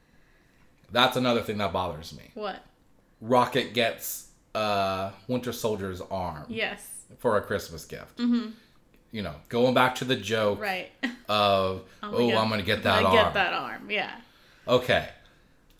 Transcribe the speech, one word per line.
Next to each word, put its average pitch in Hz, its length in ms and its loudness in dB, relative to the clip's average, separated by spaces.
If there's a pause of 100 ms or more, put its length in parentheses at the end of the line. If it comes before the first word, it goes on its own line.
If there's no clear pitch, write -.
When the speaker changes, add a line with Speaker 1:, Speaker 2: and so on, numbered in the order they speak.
(920)
Speaker 1:
That's 123 260 2
another 123 240 0
thing 104 160 -6
that 98 160 -2
bothers 85 420 -6
me. - 200 -20
Speaker 2:
What? 208 280 -10 (580)
Speaker 1:
Rocket 120 520 2
gets, - 540 -2 (260)
uh, 98 580 0 (160)
Winter 123 260 -2
Soldier's 95 480 -4
arm. 85 480 -6
Speaker 2:
Yes. 220 380 -6 (300)
Speaker 1:
For 110 200 2
a 98 40 2
Christmas 85 440 -6
gift. - 320 -14
Speaker 2:
Mm-hmm. 240 340 0 (600)
Speaker 1:
You 110 100 -6
know, 80 140 -6 (140)
going 123 240 4
back 127 220 4
to 139 100 -6
the 127 100 2
joke 104 440 0
Speaker 2:
Right. 107 320 -6 (180)
<laughs> - 200 -16
Speaker 1:
of, 95 540 4 (180)
Speaker 2:
I'm - 120 -10
Speaker 1:
"Oh, - 40 0 (120)
Speaker 2:
gonna 113 120 4
Speaker 1:
I'm 110 80 2
gonna 107 140 0
get 104 160 0
Speaker 2:
I'm - 40 -12
Speaker 1:
that 95 200 4
Speaker 2:
gonna 95 140 6
Speaker 1:
arm." 90 100 8
Speaker 2:
get 82 80 -2
that 175 180 0
arm, 143 360 -8
yeah. 196 220 -4 (560)
Speaker 1:
Okay. 113 420 2 (720)